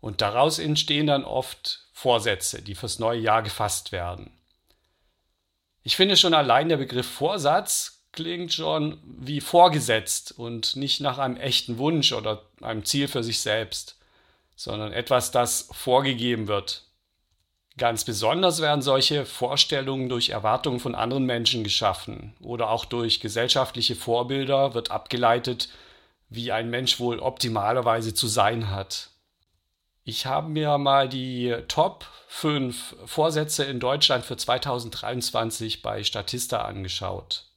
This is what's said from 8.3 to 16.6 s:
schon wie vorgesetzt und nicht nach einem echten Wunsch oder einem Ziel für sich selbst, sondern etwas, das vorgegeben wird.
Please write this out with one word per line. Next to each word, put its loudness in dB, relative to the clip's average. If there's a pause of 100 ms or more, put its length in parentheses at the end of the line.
schon -2
wie -8
vorgesetzt 4
und -4
nicht -2
nach -2
einem -2
echten -2
Wunsch 2
oder -4 (180)
einem -6
Ziel 0
für -2
sich -2
selbst, -2 (580)
sondern -8
etwas, 0
das 0
vorgegeben 2
wird. -4 (920)